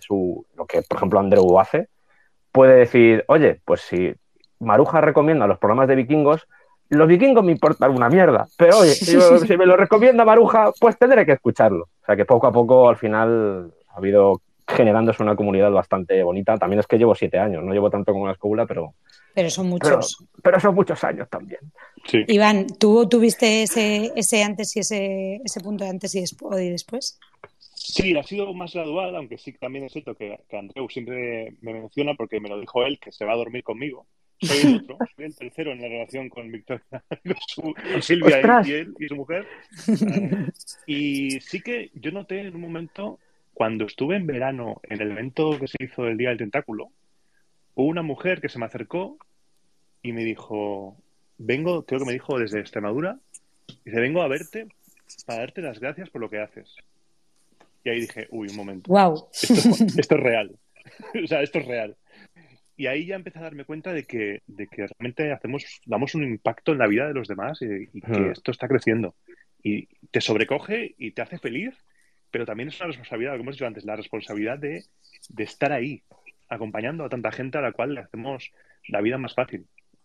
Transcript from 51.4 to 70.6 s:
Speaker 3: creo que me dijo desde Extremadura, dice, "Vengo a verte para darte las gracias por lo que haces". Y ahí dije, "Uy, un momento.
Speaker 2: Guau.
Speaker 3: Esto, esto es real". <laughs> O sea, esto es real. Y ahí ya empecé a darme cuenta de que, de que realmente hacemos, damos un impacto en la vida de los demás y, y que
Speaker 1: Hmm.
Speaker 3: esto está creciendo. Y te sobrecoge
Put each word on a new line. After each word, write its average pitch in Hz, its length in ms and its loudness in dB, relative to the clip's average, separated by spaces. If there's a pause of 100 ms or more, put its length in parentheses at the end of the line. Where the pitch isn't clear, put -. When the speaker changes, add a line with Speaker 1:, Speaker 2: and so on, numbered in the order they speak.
Speaker 3:
creo 131 160 -6
que 139 60 -8
me 120 80 -6
dijo 131 220 -8
desde 107 220 -6
Extremadura, 117 580 -8 (680)
dice, 113 160 -6
"Vengo 151 220 -2
a 156 60 -2
verte 160 380 -10 (580)
para 117 160 -12
darte 135 220 -14
las 123 160 -14
gracias 147 320 -14
por 123 100 -14
lo 110 100 -10
que 107 100 -10
haces". - 340 -16 (1080)
Y 120 60 -6
ahí 117 100 -6
dije, 110 300 -14
"Uy, 107 200 -12
un 101 60 -16
momento. 98 340 -16
Speaker 2:
Guau. 180 420 2
Speaker 3:
Esto, - 220 0 (420)
esto - 200 0
es 139 40 -2
real". 117 360 -2 (280)
<laughs> - 400 -12
O - 40 -8
sea, 160 140 -2
esto 156 180 -6
es 135 60 -10
real. 113 300 -10 (800)
Y 135 120 -8
ahí 147 180 -6
ya 190 80 -10
empecé 160 240 -16
a 160 40 -18
darme 151 220 -16
cuenta 156 280 -14
de 151 120 -8
que, 104 440 -10
de 101 180 -16
que 101 220 -12
realmente 127 440 -10
hacemos, 131 320 -12 (220)
damos 120 300 -6
un 151 80 -6
impacto 113 480 -6
en 143 60 -4
la 117 100 0
vida 110 180 -2
de 151 80 -10
los 117 140 -10
demás 107 340 -12
y, 123 40 -10 (300)
y - 40 -18
que - 100 -12
Speaker 1:
Hmm. 98 220 -2
Speaker 3:
esto - 180 -10
está 123 160 -10
creciendo. 117 480 -4 (480)
Y 104 240 -8 (240)
te 117 100 -4
sobrecoge 139 800 -6